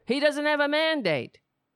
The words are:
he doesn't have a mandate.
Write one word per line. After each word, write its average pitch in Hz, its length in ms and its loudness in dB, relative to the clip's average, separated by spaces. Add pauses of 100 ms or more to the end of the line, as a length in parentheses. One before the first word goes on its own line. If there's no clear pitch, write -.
he 262 160 -2
doesn't 294 240 0
have 294 160 0
a 285 80 0
mandate. 285 680 -2 (380)